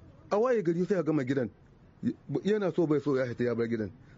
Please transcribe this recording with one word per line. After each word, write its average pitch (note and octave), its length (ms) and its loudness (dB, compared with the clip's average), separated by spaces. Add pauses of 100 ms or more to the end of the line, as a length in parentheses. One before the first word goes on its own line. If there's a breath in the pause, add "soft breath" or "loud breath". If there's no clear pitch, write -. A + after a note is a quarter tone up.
(320)
A G3 80 2
waye A#3 240 2
gari F3 220 0
sai G3 140 0
a D#3 40 0
gama D3 200 0
gidan, B2+ 260 0 (960)
yana G3+ 300 2
so E3 140 2
bai D3 120 2
so C#3+ 160 0
ya B2+ 100 0
fita A#2+ 180 -4
ya A#2+ 120 0
bar A#2 120 0
gidan, A2 240 -4 (260 loud breath)